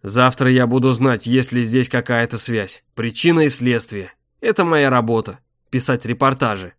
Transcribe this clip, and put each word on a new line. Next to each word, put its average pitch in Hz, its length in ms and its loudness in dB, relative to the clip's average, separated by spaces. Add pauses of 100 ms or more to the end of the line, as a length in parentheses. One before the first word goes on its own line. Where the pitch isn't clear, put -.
Завтра 127 480 2
я 127 180 4
буду 127 260 2
знать, 120 340 0
есть 127 240 0
ли 123 120 0
здесь 123 260 0
какая-то 120 480 -2
связь, 107 460 -6 (120)
причина 160 460 0
и 147 80 2
следствие. 117 640 -2 (300)
Это 202 240 0
моя 151 240 2
работа — 113 500 -2 (300)
писать 127 360 -2
репортажи. 117 720 -2